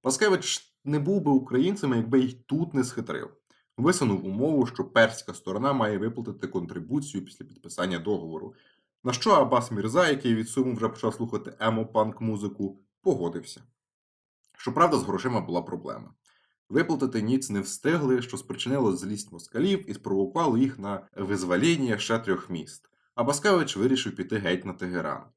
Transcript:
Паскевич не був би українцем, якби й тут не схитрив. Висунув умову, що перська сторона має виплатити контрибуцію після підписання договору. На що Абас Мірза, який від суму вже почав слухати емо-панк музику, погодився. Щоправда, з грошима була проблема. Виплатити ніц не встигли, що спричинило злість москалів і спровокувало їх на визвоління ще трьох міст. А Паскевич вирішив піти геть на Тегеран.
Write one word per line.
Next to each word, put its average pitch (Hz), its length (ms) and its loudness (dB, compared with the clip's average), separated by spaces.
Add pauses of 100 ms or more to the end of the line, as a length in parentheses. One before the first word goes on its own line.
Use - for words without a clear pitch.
Паскевич - 720 2 (100)
не 147 140 0
був 175 240 2
би 139 80 2
українцем, 135 640 2
якби 117 260 4
й 127 120 0
тут 165 420 -4
не 131 100 2
схитрив. 113 460 -6 (460)
Висунув 120 500 2
умову, 127 400 2
що 98 180 -6
перська - 500 2
сторона 113 380 -2
має 107 260 2
виплатити 113 480 -4
контрибуцію 92 800 -4
після - 200 -18
підписання 90 540 -6
договору. 82 560 -6 (520)
На 123 60 0
що - 180 0
Абас 123 400 4
Мірза, 113 380 2
який 131 260 2
від 110 140 -2
суму 127 260 0
вже 110 140 0
почав 110 260 -2
слухати 113 460 -6
емо-панк 110 600 0
музику, 101 580 -4 (240)
погодився. 87 580 -2 (1000)
Щоправда, 147 380 4
з - 60 2
грошима 104 380 -2
була 87 220 -2
проблема. - 520 -10 (540)
Виплатити 135 540 0
ніц 127 280 0
не 101 100 0
встигли, 131 600 0
що 123 140 -8
спричинило 117 600 0
злість 98 360 -8
москалів 156 580 -2
і 101 40 -4
спровокувало 113 640 0
їх 135 200 2
на 98 220 -6 (160)
визвоління 101 840 2
ще 113 200 0
трьох 98 320 -2
міст. - 400 -10 (240)
А 120 100 0
Паскевич 147 520 2
вирішив 117 400 0
піти 95 200 -4
геть 92 280 -2
на 82 80 -8
Тегеран. 82 500 -6 (140)